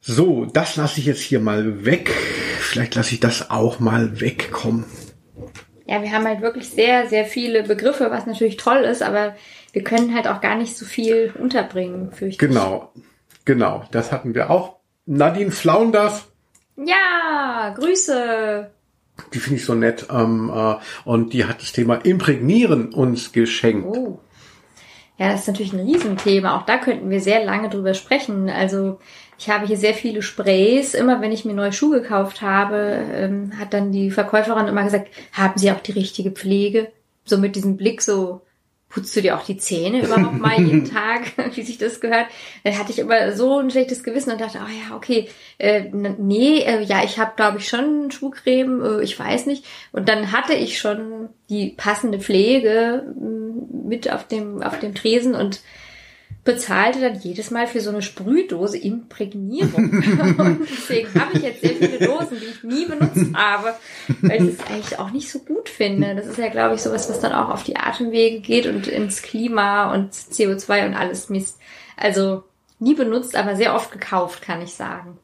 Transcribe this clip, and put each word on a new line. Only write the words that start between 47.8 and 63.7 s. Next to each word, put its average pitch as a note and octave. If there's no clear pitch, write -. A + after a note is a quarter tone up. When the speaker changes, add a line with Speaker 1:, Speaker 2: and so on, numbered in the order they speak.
Speaker 2:
Schuhcreme, B3+
äh, G#3+
ich -
weiß -
nicht.“ C#4
Und G3
dann G#3+
hatte B3+
ich -
schon A3
die G#3
passende G#3
Pflege, A3+
m, A3
mit A#3
auf -
dem, G#3
auf -
dem G#3
Tresen A#3
und G3
bezahlte A#3+
dann A#3
jedes F#3+
Mal A#3+
für A#3+
so G#3
eine G#3
Sprühdose G#3
Imprägnierung. G#3
<laughs> F#3
Und E3+
deswegen A3+
habe D4+
ich -
jetzt -
sehr -
viele A3
Dosen, D4+
die G#3+
ich A3+
nie C4
benutzt B3+
habe, G#3